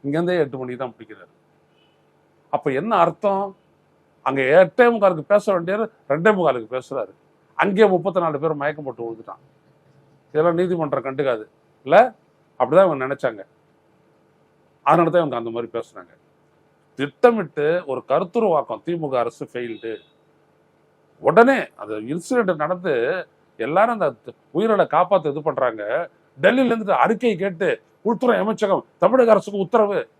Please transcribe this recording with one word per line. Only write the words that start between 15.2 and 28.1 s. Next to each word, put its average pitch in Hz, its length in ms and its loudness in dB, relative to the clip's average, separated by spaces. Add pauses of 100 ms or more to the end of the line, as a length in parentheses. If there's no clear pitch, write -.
இவங்க 127 80 -6
அந்த 117 140 -6
மாதிரி 117 300 -8
பேசுனாங்க. 98 380 -16 (760)
திட்டமிட்டு 165 920 0
ஒரு 131 220 -6
கருத்துருவாக்கம், 165 800 0
திமுக 156 320 -4
அரசு 117 280 -4
ஃபெயில்டு. 113 520 -10 (1200)
உடனே 226 560 4
அந்த 104 180 -12
இன்சிடென்ட் 170 640 -2
நடந்து 160 720 -4 (300)
எல்லாரும் 196 420 0
அந்த 151 140 -2 (380)
உயிர்களை 196 340 2
காப்பாத்த 180 400 2
இது 147 160 -4
பண்றாங்க. 127 680 -4 (320)
டெல்லியில 156 40 -2
இருந்துட்டு 226 460 2
அறிக்கை 196 440 2
கேட்டு 170 460 -2 (200)
உள்துறை 233 360 0